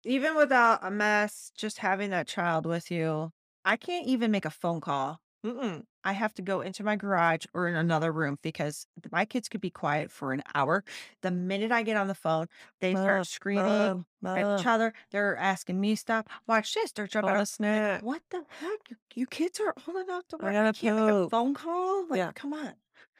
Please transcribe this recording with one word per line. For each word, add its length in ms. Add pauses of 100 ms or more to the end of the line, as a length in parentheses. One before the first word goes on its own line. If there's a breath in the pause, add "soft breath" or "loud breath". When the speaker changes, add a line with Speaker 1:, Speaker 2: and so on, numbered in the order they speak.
Speaker 1:
Even 320
without 480
a 60
mess, 680
just 220
having 320
that 180
child 380
with 240
you, 420 (320)
I 120
can't 300
even 240
make 140
a 60
phone 300
call. 400 (240)
Speaker 2:
Mm-mm. 420 (180)
Speaker 1:
I 100
have 200
to 80
go 200
into 220
my 120
garage 580
or 140
in 80
another 360
room 300
because 440 (160)
th-, 100
my 140
kids 220
could 140
be 80
quiet 420
for 200
an 100 (120)
hour. 300 (380 loud breath)
The 100
minute 400
I 120
get 120
on 120
the 60
phone, 340 (320 loud breath)
they 160
start 280
Speaker 2:
Mom, 20
Speaker 1:
screaming 380
Speaker 2:
Mom, 420 (300)
Speaker 1:
at 140
each 140
Speaker 2:
Mom. 20
Speaker 1:
other. 280 (180 loud breath)
They're 240
asking 440
me 160
stuff. 300 (200 loud breath)
"Watch 280
this." 180
They're 160
jumping 260
Speaker 2:
Call 60
a 40
Speaker 1:
up. 60 (180)
Like, 160
Speaker 2:
snack. 200
Speaker 1:
"What 260
the 180
heck? 420
You, 60 (180)
you 120
kids 340
are 140 (140)
old 100
enough 300
to 120
Speaker 2:
I 120
Speaker 1:
where 0
Speaker 2:
gotta 200
Speaker 1:
you 20
can't 220
make 120
a 80
Speaker 2:
poop. 140
Speaker 1:
phone 240
call?" 540
Like, 120
Speaker 2:
Yeah. 140
Speaker 1:
come 200
on. 220 (420 soft breath)